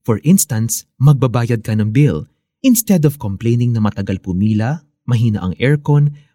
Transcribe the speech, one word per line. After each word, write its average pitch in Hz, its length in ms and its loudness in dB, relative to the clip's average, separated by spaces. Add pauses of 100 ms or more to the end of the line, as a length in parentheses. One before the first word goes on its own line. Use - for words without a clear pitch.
For 113 240 -2
instance, 117 720 0
magbabayad 123 640 2
ka 110 160 -4
ng 107 160 -2
bill. 113 400 0 (320)
Instead 214 400 2
of 143 160 0
complaining 117 560 -2
na 107 80 0
matagal 101 400 -4
pumila, 107 560 -2 (240)
mahina 113 400 0
ang 92 160 -2
aircon, 147 560 0 (180)